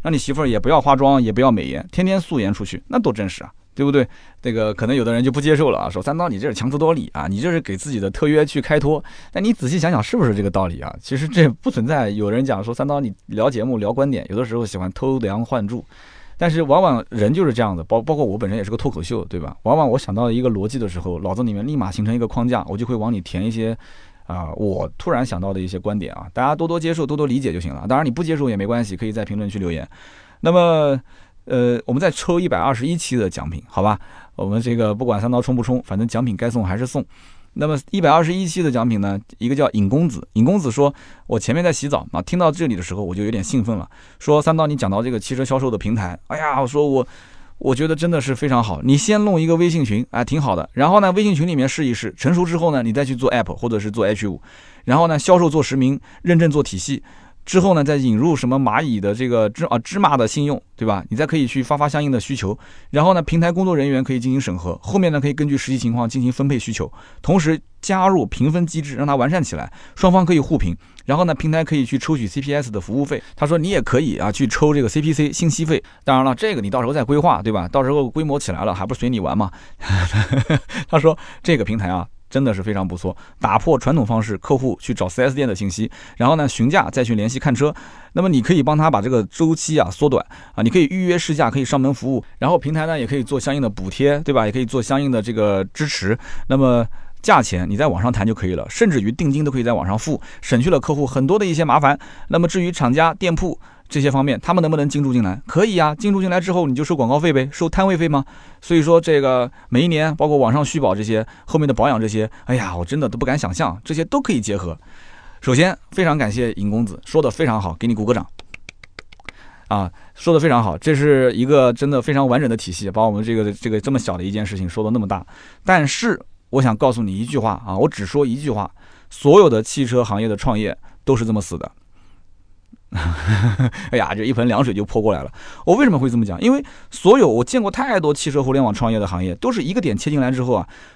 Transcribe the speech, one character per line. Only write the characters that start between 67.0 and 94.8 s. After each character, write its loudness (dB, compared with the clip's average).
同 4
时 2
加 0
入 2
评 0
分 0
机 -6
制， -6
让 -2
它 2
完 2
善 0
起 -6
来， -10
双 4
方 6
可 4
以 4
互 0
评。 0
然 0
后 2
呢， 2
平 -2
台 2
可 -2
以 2
去 -2
抽 -2
取 -2
C -8
P -4
S -2
的 -6
服 -2
务 0
费。 -4
他 0
说 2
你 -2
也 2
可 2
以 0
啊， -2
去 -2
抽 2
这 2
个 2
C -2
P 0
C 0
信 0
息 -2
费。 0
当 2
然 4
了， 2
这 -2
个 -4
你 -4
到 -2
时 0
候 0
再 0
规 2
划， 4
对 -2
吧？ -2
到 2
时 0
候 2
规 -2
模 -2
起 -6
来 -4
了， 0
还 -6
不 -4
随 -2
你 0
玩 -2
吗？ 0
<laughs> -2
他 2
说 4
这 2
个 -2
平 -4
台 -2
啊， -2
真 0
的 2
是 -6
非 -4
常 -2
不 -6
错， -6
打 2
破 2
传 0
统 2
方 0
式， -6
客 -2
户 -2
去 -6
找 -4
四 -4
S 0
店 -2
的 -2
信 -4
息， -4
然 2
后 4
呢， 2
询 0
价 2
再 0
去 0
联 0
系 -6
看 2
车。 2
那 0
么 2
你 4
可 2
以 4
帮 2
他 4
把 2
这 -2
个 2
周 0
期 -2
啊 2
缩 2
短 2
啊， -4
你 4
可 2
以 6
预 -2
约 2
试 -2
驾， 2
可 -2
以 0
上 0
门 2
服 -2
务， -2
然 0
后 4
平 -4
台 -2
呢 -2
也 -4
可 -2
以 -2
做 -4
相 -2
应 -2
的 0
补 -8
贴， 2
对 0
吧？ 4
也 0
可 -2
以 -2
做 -2